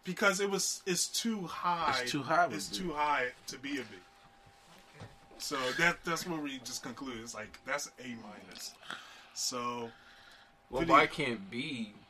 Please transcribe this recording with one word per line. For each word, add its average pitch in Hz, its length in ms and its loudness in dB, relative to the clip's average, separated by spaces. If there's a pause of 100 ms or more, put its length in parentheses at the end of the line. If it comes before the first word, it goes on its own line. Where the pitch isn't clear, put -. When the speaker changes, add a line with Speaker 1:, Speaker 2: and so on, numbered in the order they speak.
Speaker 1:
Because 190 380 4
it 202 100 2
was, - 340 0
it's 180 220 2
too 214 400 -2
high. 160 540 2
Speaker 2:
It's 123 100 -2
too 143 120 0
high 233 280 6
Speaker 1:
It's 196 180 -4
Speaker 2:
with 190 100 -6
Speaker 1:
too 185 100 -2
Speaker 2:
B. 151 40 -4
Speaker 1:
high 143 340 4 (200)
to 135 100 -10
be 139 200 -6
a 123 60 -4
B. 110 40 -10 (1120)
Speaker 3:
Okay. - 80 -12 (300)
Speaker 1:
So - 180 -4 (240)
that, 170 240 4
that's 175 240 -2
where 160 140 -2
we 135 240 -4
just 123 180 -8
conclude. 127 400 -8
It's 117 100 -12
like, 107 320 -12
that's 139 240 -2 (140)
A 127 40 -10 (140)
minus. 98 520 -14 (600)
So 120 560 -2 (800)
Speaker 4:
Well, 131 120 0
Speaker 1:
video 170 140 8
Speaker 4:
why 151 120 10
can't 117 420 -2
B 117 440 -6 (160)